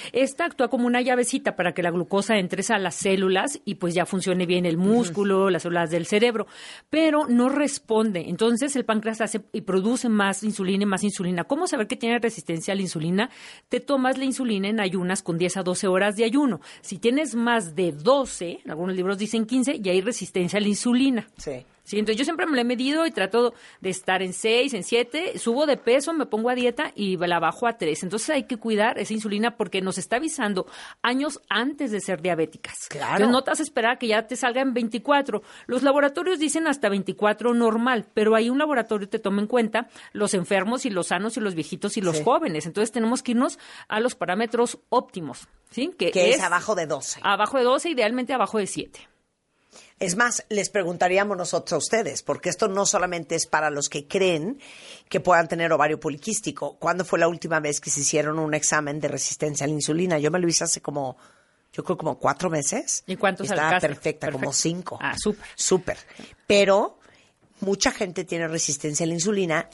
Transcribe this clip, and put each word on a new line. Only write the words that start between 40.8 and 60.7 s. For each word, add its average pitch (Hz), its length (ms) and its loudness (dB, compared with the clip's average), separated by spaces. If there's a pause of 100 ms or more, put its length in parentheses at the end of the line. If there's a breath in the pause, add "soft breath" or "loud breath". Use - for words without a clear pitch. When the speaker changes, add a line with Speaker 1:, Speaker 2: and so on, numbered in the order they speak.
Speaker 1:
y 233 40 0
los 180 180 -2
sanos 208 280 -2
y 262 40 -4
los 202 140 -2
viejitos 180 440 -4
y - 20 -2
los 175 160 0
Speaker 2:
Sí. 151 80 -2
Speaker 1:
jóvenes. 240 400 0
Entonces 208 280 -2
tenemos 233 300 0
que 247 100 -2
irnos 254 260 0 (300 loud breath)
a 214 120 -2
los 247 140 0
parámetros 226 640 0 (100)
óptimos, - 600 -4 (220)
¿sí? 294 280 -4
Que 175 140 2
Speaker 2:
Que 185 180 6
es 254 60 6
Speaker 1:
es 196 60 0
Speaker 2:
abajo 175 340 0
de 165 100 -2
doce. 143 360 -6
Speaker 1:
abajo 202 360 2
de 247 60 4
doce, 277 260 2
idealmente 247 420 0
abajo 226 240 0
de 202 100 0
siete. - 340 -8 (1000 loud breath)
Speaker 2:
Es 180 180 -2
más, 240 340 -4
les 202 200 -2
preguntaríamos 185 640 0
nosotros 175 360 -4
a 165 60 0
ustedes, 208 440 -2
porque - 260 -4
esto 180 200 0
no 196 160 0
solamente 175 520 -2
es 160 100 -2
para 151 240 0
los 143 180 -4
que 143 180 -8
creen 185 520 0 (500 loud breath)
que 185 120 0
puedan 170 280 4
tener 165 240 0
ovario 151 280 2
poliquístico. 147 800 -6
¿Cuándo 175 260 0
fue 175 140 0
la 165 100 6
última 165 320 0
vez 147 200 -2
que 156 100 -10
se 143 100 -2
hicieron 151 380 0
un 156 160 0
examen 151 460 0
de 151 80 -2
resistencia 143 560 -4
a 143 40 0
la 156 60 0
insulina? 160 440 0
Yo 151 140 2
me 180 80 0
lo 175 80 2
hice 165 160 0
hace 160 160 -2